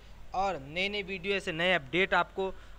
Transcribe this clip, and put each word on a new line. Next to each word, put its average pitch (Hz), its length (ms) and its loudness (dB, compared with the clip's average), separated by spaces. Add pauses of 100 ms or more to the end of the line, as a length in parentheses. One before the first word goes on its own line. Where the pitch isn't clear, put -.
(360)
और 185 240 0
नए 160 300 -2
नए 208 140 -2
video, 190 320 -2
ऐसे 190 160 -2
नए 175 220 2
update 170 400 2
आपको, 190 400 2 (240)